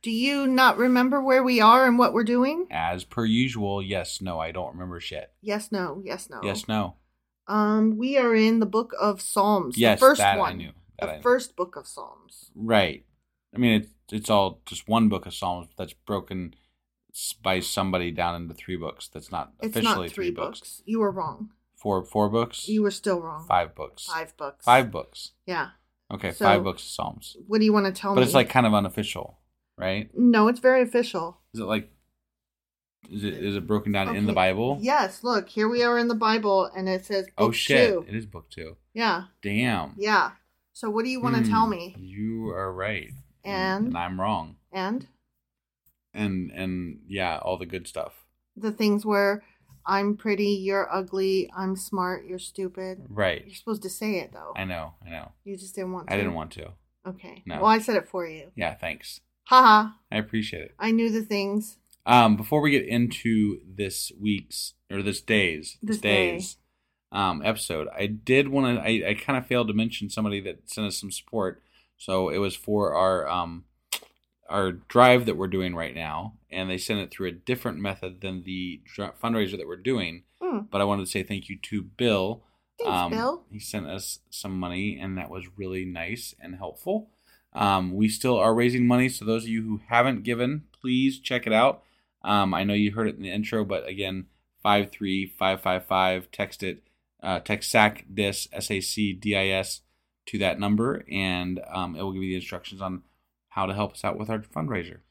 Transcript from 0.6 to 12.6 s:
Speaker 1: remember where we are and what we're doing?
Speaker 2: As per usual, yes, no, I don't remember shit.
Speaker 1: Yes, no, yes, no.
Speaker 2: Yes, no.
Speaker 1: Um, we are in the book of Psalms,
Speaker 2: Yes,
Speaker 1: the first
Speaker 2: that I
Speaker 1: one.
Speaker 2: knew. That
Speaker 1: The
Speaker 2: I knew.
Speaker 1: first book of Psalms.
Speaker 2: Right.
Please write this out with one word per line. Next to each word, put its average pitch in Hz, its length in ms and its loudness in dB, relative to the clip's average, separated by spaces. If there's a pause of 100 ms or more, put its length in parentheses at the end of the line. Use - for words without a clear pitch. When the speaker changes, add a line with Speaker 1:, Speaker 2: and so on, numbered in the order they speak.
Speaker 1:
remember 247 420 4
where 262 240 6
we 247 160 4
are 233 260 10
and 240 120 6
what 247 160 6
we're 226 100 4
doing? 262 460 2
Speaker 2:
As - 340 -2
per 113 220 -2
usual, 110 560 0
yes, 95 400 -6
no, 87 180 -4
I 82 120 -4
don't 90 200 -8
remember 87 280 -10
shit. - 300 -12 (120)
Speaker 1:
Yes, 208 280 -6
no, 180 320 -6
yes, 185 280 -12
no. 175 120 -14
Speaker 2:
Yes, 101 240 -6
no. 104 280 -4 (520)
Speaker 1:
Um, 214 520 2
we 262 180 0
are 240 180 4
in 220 260 6
the 220 40 4
book 220 340 -2
of 202 220 0
Psalms, 196 560 2
Speaker 2:
Yes, 113 240 6
Speaker 1:
the - 60 10
first 277 160 8
Speaker 2:
that 101 140 6
I - 20 0
Speaker 1:
one. - 180 -2
Speaker 2:
knew. - 160 -12 (260)
That - 80 -6
Speaker 1:
The 78 60 -6
Speaker 2:
I - 40 -10
knew. - 60 -16
Speaker 1:
first 254 320 0
book 180 220 -6
of - 100 -16
Psalms. - 680 -20
Speaker 2:
Right. 101 500 2 (500)